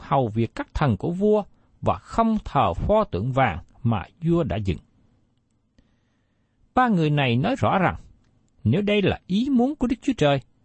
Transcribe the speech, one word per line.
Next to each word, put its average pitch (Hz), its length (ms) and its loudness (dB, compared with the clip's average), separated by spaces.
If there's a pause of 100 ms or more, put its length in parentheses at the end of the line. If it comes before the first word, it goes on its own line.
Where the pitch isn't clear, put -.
hầu 139 260 0
việc 110 260 -2
các - 200 -10
thần 131 220 2
của - 140 -6
vua 208 320 2 (380)
và - 140 -2
không 226 500 -2
thờ 104 300 0
pho 214 300 0
tượng 120 280 -4
vàng 123 260 0 (240)
mà 110 220 -2 (200)
vua 170 180 0
đã - 140 -4
dựng." 98 220 -4 (2000)
Ba 254 140 4
người 165 220 2
này 135 260 2
nói 202 220 0
rõ 147 200 2
rằng, 135 180 0 (680)
nếu 143 180 2
đây 202 200 0
là 143 240 0
ý 220 240 -2
muốn 262 260 0
của 254 100 -2
Đức 254 160 -2
Chúa 269 140 -2
Trời, 143 240 2 (240)